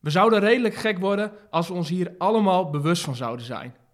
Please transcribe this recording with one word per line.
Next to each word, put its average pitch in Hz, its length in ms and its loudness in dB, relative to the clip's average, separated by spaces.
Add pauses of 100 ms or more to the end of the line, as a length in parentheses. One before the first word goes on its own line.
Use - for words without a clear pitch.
We 151 100 -6
zouden 202 300 4
redelijk 220 340 2
gek 214 240 -4
worden 202 340 -2 (180)
als 170 180 -2
we 185 60 -8
ons 170 140 -4
hier 175 300 -4
allemaal 190 520 2
bewust 156 340 0
van 131 120 -6
zouden 120 300 -8
zijn. 120 300 -12 (180)